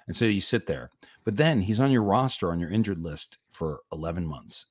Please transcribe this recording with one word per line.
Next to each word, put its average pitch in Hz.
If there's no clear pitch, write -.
And 82
so 117
you 104
sit -
there. 65
But 104
then 151
he's 104
on 135
your 120
roster, 101
on 85
your 85
injured 101
list 80
for 78
eleven 85
months, -